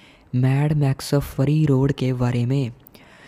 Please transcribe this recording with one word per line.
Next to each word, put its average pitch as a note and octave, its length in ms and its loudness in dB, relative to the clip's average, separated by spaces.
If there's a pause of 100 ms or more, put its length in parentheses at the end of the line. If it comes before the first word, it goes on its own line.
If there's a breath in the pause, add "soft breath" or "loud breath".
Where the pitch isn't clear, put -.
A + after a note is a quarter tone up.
(360 loud breath)
मैड C3+ 380 2
मैक्स C#3+ 420 0
फरी C#3+ 500 0
रोड C#3 260 2
के C3 220 -2
बारे B2 320 -2
में। B2+ 260 -2 (560 loud breath)